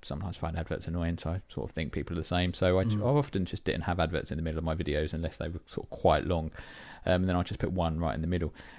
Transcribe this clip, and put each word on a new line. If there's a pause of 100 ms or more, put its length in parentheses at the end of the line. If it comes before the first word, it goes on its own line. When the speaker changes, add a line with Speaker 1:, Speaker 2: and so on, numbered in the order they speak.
Speaker 1:
sometimes
find
adverts
annoying,
so
I
sort
of
think
people
are
the
same.
So
I
j-,
Speaker 2:
Mm.
Speaker 1:
I
often
just
didn't
have
adverts
in
the
middle
of
my
videos
unless
they
were
sort
of
quite
long. (560)
Um,
and
then
I
just
put
one
right
in
the
middle. (240)